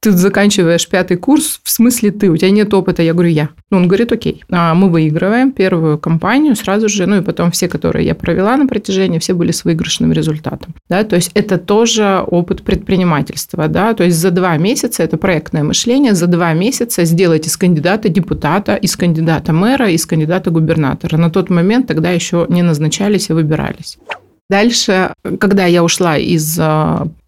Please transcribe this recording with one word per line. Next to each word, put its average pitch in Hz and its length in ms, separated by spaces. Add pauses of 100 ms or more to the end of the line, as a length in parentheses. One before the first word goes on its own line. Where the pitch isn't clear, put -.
Ты 214 100
заканчиваешь 185 760
пятый 185 300
курс, - 460
в - 80
смысле 233 400
ты? 208 180
У 180 80
тебя 190 140
нет 208 240
опыта». 185 260
Я 165 120
говорю: 170 180
«Я». 151 180 (220)
Ну, 196 80
он 180 80
говорит: 214 240
«Окей». - 400
А 170 240
мы 196 120
выигрываем 180 640
первую 165 460
кампанию 202 580
сразу 208 340
же, 196 180
ну, 202 100
и - 40
потом 175 280
все, 175 180
которые 170 380
я 160 80
провела 185 420
на 285 120
протяжении, 190 500
все 190 160
были 175 180
с - 140
выигрышным 160 460
результатом. 156 640 (140)
Да, 190 160
то 208 100
есть 175 180
это 202 240
тоже 208 720
опыт 175 340
предпринимательства, 175 1080
да, 190 280
то 185 80
есть 170 140
за 180 120
два 175 280
месяца, 208 440
это 160 160
проектное 160 460
мышление, 233 500
за 175 140
два 170 260
месяца 214 500
сделать 165 440
из 143 100
кандидата 180 500
депутата, 175 680
из - 200
кандидата 160 580
мэра, 220 360
из 165 160
кандидата 170 460
губернатора. 160 640
На 170 140
тот 185 180
момент 196 380
тогда 160 240
ещё 170 360
не 175 140
назначались, 170 720
а - 20
выбирались. 156 640 (500)
Дальше, 202 640 (280)
когда 196 260
я 175 180
ушла 165 360
из, 160 400
а, 156 480 (200)